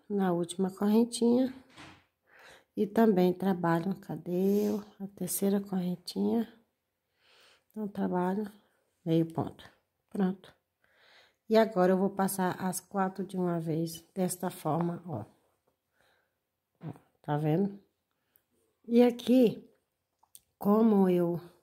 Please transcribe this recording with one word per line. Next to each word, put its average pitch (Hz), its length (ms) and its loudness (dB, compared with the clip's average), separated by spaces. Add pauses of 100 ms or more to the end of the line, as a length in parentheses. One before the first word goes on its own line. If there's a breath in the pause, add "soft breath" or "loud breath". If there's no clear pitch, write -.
na 196 240 0
última 175 360 -2
correntinha. 233 840 2 (1200 loud breath)
E 208 100 0
também 208 480 4
trabalho, 175 600 0
cadê 185 720 -2
eu? 208 160 -4 (160)
A 196 80 -12
terceira 196 540 -2
correntinha. 196 880 -4 (1200 soft breath)
Então, 214 160 -8
trabalho 190 640 -2 (540 soft breath)
meio 165 260 2
ponto. - 320 -8 (460)
Pronto. 190 440 -4 (960 soft breath)
E 220 60 2
agora, 190 380 4
eu 185 40 2
vou 190 120 0
passar 190 500 -2
as 185 220 -6
quatro 190 420 -6
de 190 140 -10
uma 175 200 -2
vez, 165 460 -6 (100)
desta 180 360 -4
forma, 170 580 -4
ó. 120 160 -8 (1600)
Ó, 165 100 -10 (280)
tá 147 160 -4
vendo? 165 420 -2 (1080)
E 233 160 4
aqui, 240 640 4 (920)
como 202 500 4
eu, 175 300 0 (240 loud breath)